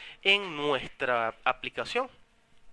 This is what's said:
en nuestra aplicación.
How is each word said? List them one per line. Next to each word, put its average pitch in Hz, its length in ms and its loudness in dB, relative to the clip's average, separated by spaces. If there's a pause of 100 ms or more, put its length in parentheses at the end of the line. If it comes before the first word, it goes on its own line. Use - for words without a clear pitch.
(220)
en 196 340 2
nuestra 127 800 0 (100)
aplicación. 127 680 -2 (640)